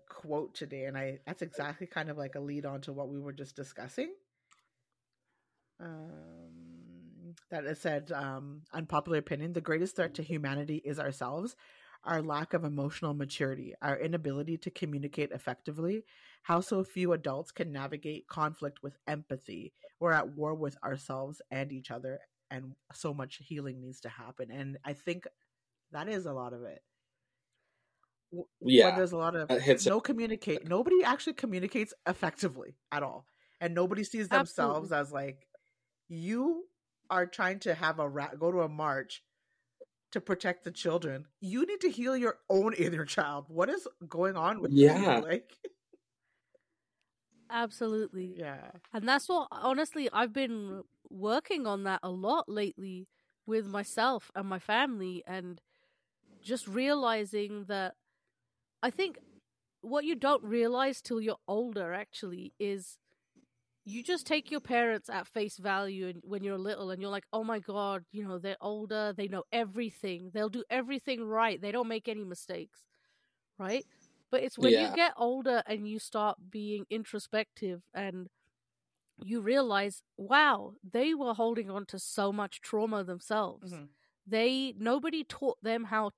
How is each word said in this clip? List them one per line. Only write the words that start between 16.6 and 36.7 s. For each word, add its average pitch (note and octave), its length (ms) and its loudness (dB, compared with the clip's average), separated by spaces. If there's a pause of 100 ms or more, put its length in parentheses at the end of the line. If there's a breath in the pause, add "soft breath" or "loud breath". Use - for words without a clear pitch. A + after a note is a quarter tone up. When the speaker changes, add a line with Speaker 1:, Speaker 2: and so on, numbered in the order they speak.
Speaker 1:
so F#3+ 240 0
few F3+ 280 0
adults D3 400 -2
can E3 200 -4
navigate D3 560 -8
conflict D3+ 540 -2
with C#3+ 140 -10 (100)
empathy. C3+ 680 -6 (280 soft breath)
We're E3+ 120 4
at D3+ 240 2
war D3+ 180 -2
with D#3 280 -4
ourselves C#3 680 -6
and C#3 220 -4
each C3 180 -12
other, C3 300 -8 (300)
and C3 240 -10 (200)
so D3+ 180 -6
much C3+ 240 -8
healing C#3 440 -10
needs B2+ 200 -14
to A#2+ 80 -12
happen." A#2 420 -12
And C#3 340 -8
I D3 100 -4
think F3 320 -6 (640)
that D#3 160 -6
is F#3+ 180 -2
a D3 60 -4
lot B2 220 -6
of A#2+ 80 -12
it. F#2+ 200 -12 (1500)
W-, F3 160 -8 (120)
Speaker 2:
Yeah, A#3+ 260 12
Speaker 1:
when F3+ 100 6
there's F3+ 160 4
a E3 60 -2
lot E3 180 2
of D#3 120 -2
Speaker 2:
that C3 140 4
hits C#3 240 8
Speaker 1:
no G3+ 120 6
Speaker 2:
it. A#3 60 -4
Speaker 1:
communicate, A3 600 -2
nobody B3+ 380 6
actually C#4+ 300 2
communicates G#3 580 -2 (140)
effectively D#3+ 720 -2 (140)
at D3 120 0
all, - 240 -6 (340)
and E3+ 140 -2
nobody F#3+ 300 2
sees G#3+ 240 -4
themselves E3 600 2
Speaker 3:
Absolutely. D#3 60 2
Speaker 1:
as, C#3+ 160 0
like, C#3 360 -8 (600)
you B3 600 0 (400)